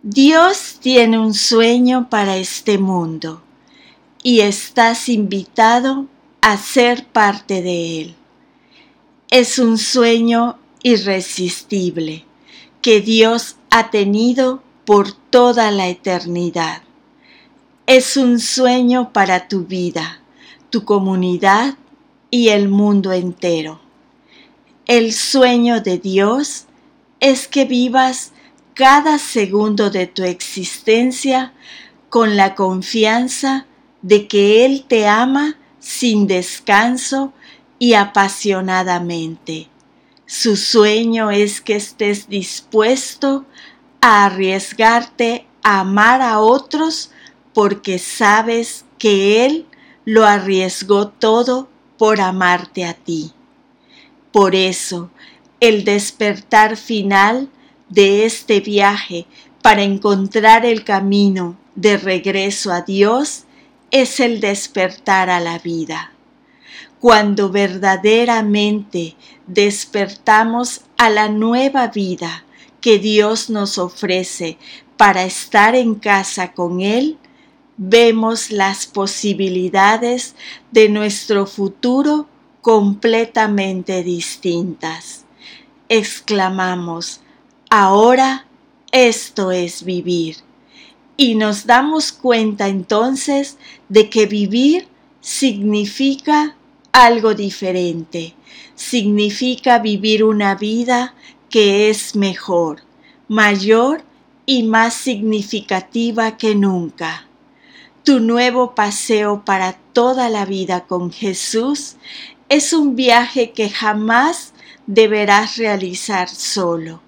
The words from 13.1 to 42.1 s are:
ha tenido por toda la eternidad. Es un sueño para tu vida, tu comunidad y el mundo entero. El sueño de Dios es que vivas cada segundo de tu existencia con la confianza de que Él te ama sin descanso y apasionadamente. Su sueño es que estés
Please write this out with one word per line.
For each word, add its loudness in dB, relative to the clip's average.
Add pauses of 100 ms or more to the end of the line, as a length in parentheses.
ha 2
tenido 0 (240)
por 4
toda 2
la -2
eternidad. -6 (1040)
Es 4
un 2
sueño 0
para 0
tu -4
vida, -8 (500)
tu -4
comunidad 0 (540)
y 2
el 2
mundo 2
entero. -4 (1080)
El 2
sueño 2
de -2
Dios -2 (520)
es 0
que 0
vivas -2 (440)
cada 4
segundo -2
de -4
tu -8
existencia -2 (560)
con 2
la 2
confianza -2 (360)
de 2
que 4
Él 0
te 2
ama 0 (240)
sin -2
descanso -2 (480)
y 4
apasionadamente. -2 (580)
Su -2
sueño 2
es 0
que -4
estés -6